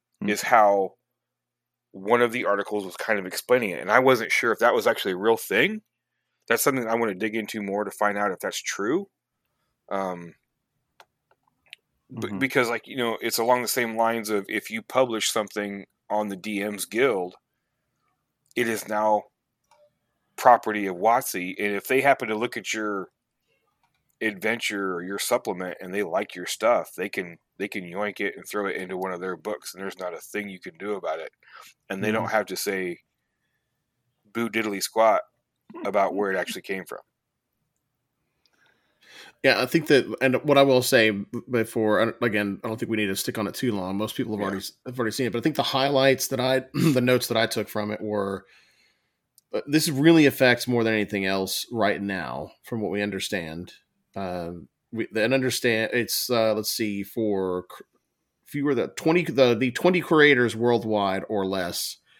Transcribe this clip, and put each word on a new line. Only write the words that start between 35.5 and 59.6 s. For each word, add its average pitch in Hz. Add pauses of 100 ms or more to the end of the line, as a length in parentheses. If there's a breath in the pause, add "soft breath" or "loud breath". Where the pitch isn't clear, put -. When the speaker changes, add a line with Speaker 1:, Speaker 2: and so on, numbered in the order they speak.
Speaker 2:
about 98
where 101
it 92
actually 90
came 95
from. - (2500 loud breath)
Speaker 4:
Yeah, 120
I 131
think 156
that, 131 (160)
and 127
what 143
I 139
will 131
say 113
b-, 101 (240)
before, 110
and 113
again, 104
I 120
don't 113
think 113
we 110
need 107
to 98
stick -
on 104
it 85
too 123
long. 95
Most 107
people 104
have 101
Speaker 2:
Yeah. 98
Speaker 4:
already 98
s-, - (120)
have 127
already 110
seen 127
it, 107
but 120
I -
think 151
the 135
highlights 135
that 123
I, 131
<clears throat> -
the 135
notes 123
that 113
I 113
took 110
from 107
it -
were, 98 (1080 soft breath)
uh, 107
this 147
really 156
affects 127
more 120
than 110
anything 101
else 95
right 104
now, 80 (120)
from 117
what 90
we 101
understand. 92 (420)
Um, 87 (240)
we, 113
and 113
understand 120
it's, 117
uh, 113
let's 104
see, 101
for 95
cr-, - (640)
fewer 143
than 104
twenty, 165
the, 123
the 123